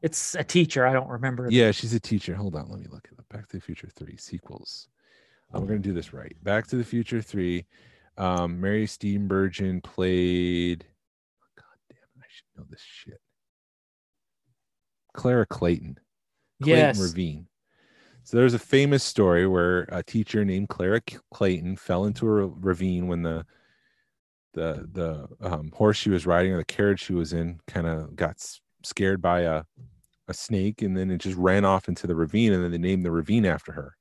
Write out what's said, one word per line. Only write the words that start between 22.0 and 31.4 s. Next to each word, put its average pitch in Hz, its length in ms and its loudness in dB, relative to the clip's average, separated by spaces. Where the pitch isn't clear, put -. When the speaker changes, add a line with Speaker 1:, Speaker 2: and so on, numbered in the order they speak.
Speaker 2:
into 107 200 -2
a 107 200 4
ravine 90 600 -2
when 87 160 -2
the, 82 240 -4
the, 80 380 -6
the, 80 360 -6
um, 78 260 -6
horse 107 220 4
she - 140 -2
was 87 160 2
riding 90 260 4
or 92 60 -2
the 80 60 -4
carriage 101 380 0
she - 100 -6
was 85 200 -2
in 85 360 -4
kinda 82 460 -4
got 85 220 -2
s-, - 240 -18
scared 95 400 -2
by 87 200 2
a, 80 200 0
a 110 60 -8
snake, 101 480 -2
and 95 140 0
then 92 140 -2
it 87 80 -2
just 95 180 -4
ran 92 280 4